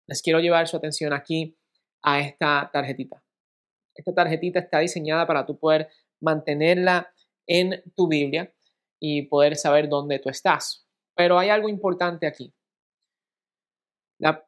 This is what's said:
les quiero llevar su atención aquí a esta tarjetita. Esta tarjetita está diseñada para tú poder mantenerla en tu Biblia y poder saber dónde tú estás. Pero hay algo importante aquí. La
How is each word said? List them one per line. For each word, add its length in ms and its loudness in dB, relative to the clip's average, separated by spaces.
les 160 -8
quiero 180 2
llevar 280 2
su 80 -6
atención 360 -4
aquí 440 -6
a 180 2
esta 520 -2
tarjetita. 500 -6
Esta 200 -8
tarjetita 440 0
está 200 -2
diseñada 480 -2
para 180 0
tú 140 -8
poder 320 2
mantenerla 920 0
en 360 0
tu 140 2
Biblia 460 -2
y 220 -2
poder 340 4
saber 320 2
dónde 300 -2
tú 100 -6
estás. 580 -2
Pero 240 4
hay 120 2
algo 180 2
importante 580 -2
aquí. 280 -10
La 280 0